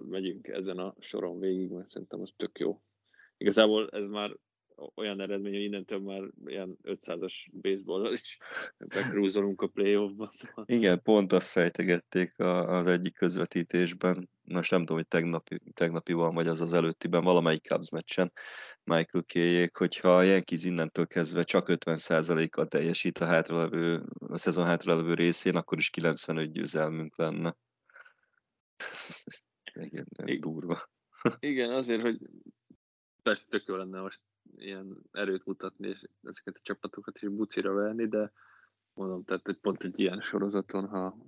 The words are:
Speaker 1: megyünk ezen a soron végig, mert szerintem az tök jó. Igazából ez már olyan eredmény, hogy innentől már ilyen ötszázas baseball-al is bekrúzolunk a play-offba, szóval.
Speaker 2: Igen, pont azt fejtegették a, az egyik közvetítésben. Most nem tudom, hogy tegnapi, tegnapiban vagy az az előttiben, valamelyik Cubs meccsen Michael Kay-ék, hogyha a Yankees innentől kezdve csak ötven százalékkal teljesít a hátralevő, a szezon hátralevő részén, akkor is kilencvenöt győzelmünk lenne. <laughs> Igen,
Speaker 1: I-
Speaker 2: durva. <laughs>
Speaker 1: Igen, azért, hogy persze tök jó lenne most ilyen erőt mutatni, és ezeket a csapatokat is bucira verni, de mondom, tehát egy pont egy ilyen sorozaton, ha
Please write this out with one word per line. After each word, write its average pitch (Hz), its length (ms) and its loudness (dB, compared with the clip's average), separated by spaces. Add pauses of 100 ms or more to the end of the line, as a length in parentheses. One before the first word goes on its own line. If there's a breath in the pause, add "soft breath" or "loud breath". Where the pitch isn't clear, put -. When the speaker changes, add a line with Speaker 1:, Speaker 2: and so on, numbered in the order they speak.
Speaker 1:
megyünk 95 440 -8
ezen 95 300 -6
a 92 220 -8
soron 90 400 -6
végig, 92 300 -2
mert 90 220 -12
szerintem 90 300 -12
az 92 140 -12
tök - 240 -8
jó. - 220 -2 (560 soft breath)
Igazából 107 520 4
ez 101 180 -6
már 104 300 -6 (580)
olyan 104 260 -6
eredmény, 98 320 -6
hogy 101 100 -4
innentől 101 360 -6
már 98 300 -8 (160)
ilyen 92 360 -8
ötszázas - 720 -8
baseball-al 98 600 -2
is - 240 -8 (400 loud breath)
bekrúzolunk 101 840 0
a 101 60 2
play-offba, 101 640 0
szóval. - 360 -16
Speaker 2:
Igen, 107 340 6
pont 101 300 6
azt 92 200 4
fejtegették 87 880 2
a, 90 380 2
az 87 100 0
egyik 90 260 2
közvetítésben. 90 1160 0 (120)
Most 85 300 -2
nem 92 80 6
tudom, 82 160 -2
hogy 82 120 -2
tegnapi, 82 520 0 (140)
tegnapiban 82 600 0
vagy 82 140 0
az 82 140 0
az 85 120 0
előttiben, 85 500 2
valamelyik 82 400 4
Cubs - 260 -2
meccsen 87 420 -2 (520 loud breath)
Michael 82 400 0 (100)
Kay-ék, 87 440 4
hogyha 90 400 6
a 90 60 8
Yankees 92 400 4
innentől 85 440 0
kezdve 85 360 0
csak - 260 2
ötven 82 280 0
százalékkal 80 720 2
teljesít 82 500 0
a - 80 0
hátralevő, 82 800 2 (160)
a - 180 -8
szezon 87 280 2
hátralevő 85 480 2
részén, 85 420 4
akkor 85 220 -2
is 78 120 0
kilencvenöt 80 600 0
győzelmünk 78 680 -2
lenne. 82 380 -2 (1200 soft breath)
<laughs> - 640 -10 (300)
Igen, - 340 -12 (180)
Speaker 1:
I- - 140 -2
Speaker 2:
durva. 80 500 -6 (200)
<laughs> - 300 -4
Speaker 1:
Igen, 131 320 -2
azért, 120 300 0
hogy 117 180 0 (1040)
persze 107 260 0
tök 104 160 -2
jó 98 100 -4
lenne 95 260 -6
most 95 200 -10 (340)
ilyen 95 560 -14
erőt 98 340 -2
mutatni, 95 420 -8
és 95 160 -8 (200)
ezeket - 320 -14
a - 60 -20
csapatokat - 600 -10
is 104 80 -4
bucira 101 440 -2
verni, 107 340 0
de 107 240 -2 (600 soft breath)
mondom, 92 300 -6
tehát - 240 -6
egy 98 100 -2
pont - 260 -2
egy 90 160 -6
ilyen 90 220 0
sorozaton, 98 640 -2
ha 95 300 -6 (100)